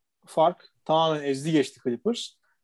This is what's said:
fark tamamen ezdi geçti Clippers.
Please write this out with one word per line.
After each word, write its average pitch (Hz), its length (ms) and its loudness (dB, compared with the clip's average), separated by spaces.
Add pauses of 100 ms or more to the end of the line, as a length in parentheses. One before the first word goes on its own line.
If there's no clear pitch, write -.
(260)
fark 170 420 0 (160)
tamamen 160 380 0
ezdi 139 300 -4
geçti 143 320 0
Clippers. 131 440 -4 (360)